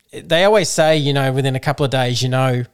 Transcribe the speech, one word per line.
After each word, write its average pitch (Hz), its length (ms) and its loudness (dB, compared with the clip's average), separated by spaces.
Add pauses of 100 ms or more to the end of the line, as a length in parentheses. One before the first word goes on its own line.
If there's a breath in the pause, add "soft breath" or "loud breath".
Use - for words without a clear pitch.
(120)
they 165 340 0
always 208 240 4
say, 160 280 2
you 143 160 0
know, 135 180 0
within 131 240 -2
a 131 40 -4
couple 147 260 -2
of 120 60 -4
days, 123 320 -2
you 127 60 -2
know 127 340 0 (100)